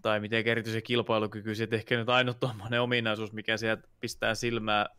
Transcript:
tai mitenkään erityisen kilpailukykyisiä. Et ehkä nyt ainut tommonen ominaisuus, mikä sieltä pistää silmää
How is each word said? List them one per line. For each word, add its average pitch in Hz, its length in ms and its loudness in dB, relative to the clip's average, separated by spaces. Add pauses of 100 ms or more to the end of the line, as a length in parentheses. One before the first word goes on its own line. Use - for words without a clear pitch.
tai 107 180 2
mitenkään 110 320 0
erityisen 113 300 -2
kilpailukykyisiä. 110 840 0
Et 98 80 -2
ehkä 113 240 0
nyt 113 120 -2
ainut 123 320 2
tommonen 117 420 -2
ominaisuus, 113 500 0
mikä 110 240 -2
sieltä 110 320 -2 (120)
pistää 113 340 -2
silmää 110 520 0 (120)